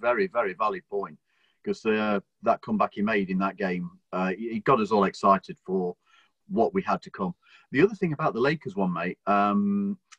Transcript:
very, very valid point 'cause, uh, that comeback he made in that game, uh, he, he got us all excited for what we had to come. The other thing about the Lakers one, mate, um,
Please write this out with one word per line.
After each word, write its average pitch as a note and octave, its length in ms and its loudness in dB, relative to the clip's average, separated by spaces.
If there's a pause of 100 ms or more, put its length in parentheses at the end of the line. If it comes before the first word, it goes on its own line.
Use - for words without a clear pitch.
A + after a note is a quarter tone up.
very, A2+ 260 2
very G2+ 280 -2
valid G2 340 -2
point F#2+ 300 -8 (440)
'cause, - 220 -6
uh, G#2+ 340 2 (240)
that A2 200 2
comeback G#2 320 0
he G#2 80 -4
made G#2 260 0
in F#2+ 100 -2
that F#2+ 200 -2
game, F2+ 320 -2 (240)
uh, F#2 160 0
he, A2+ 240 -6
he A2 60 -4
got A#2+ 200 2
us G2+ 100 -2
all G#2 140 4
excited F#2+ 640 2
for F#2 280 -2 (540)
what G#2 240 0
we F#2+ 80 0
had - 220 -2
to - 80 -18
come. F#2 240 -6 (360)
The C3 120 4
other G#3 120 4
thing E3+ 200 -2
about D3+ 180 -2
the - 80 -4
Lakers C#3+ 340 -2
one, F#2 200 0
mate, F2 320 -4
um, G2+ 720 2 (200)